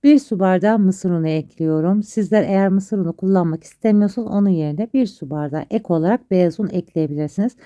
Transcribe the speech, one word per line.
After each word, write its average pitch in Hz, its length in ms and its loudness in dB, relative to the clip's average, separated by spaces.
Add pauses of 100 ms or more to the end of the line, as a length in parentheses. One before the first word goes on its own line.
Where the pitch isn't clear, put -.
Bir 285 160 6
su 214 200 -6
bardağı 196 400 2
mısır 190 320 0
unu 165 160 0
ekliyorum. 160 760 -2
Sizler 208 400 0
eğer 196 260 2
mısır 196 280 -2
unu 170 160 -4
kullanmak 175 500 0
istemiyorsanız 208 640 0
onun 202 220 0
yerine 160 440 -2
bir 262 120 2
su 156 240 -12
bardağı 147 400 -6
ek - 200 -4
olarak 175 420 0
beyaz 180 280 2
un 202 120 -4
ekleyebilirsiniz. 160 840 -4 (100)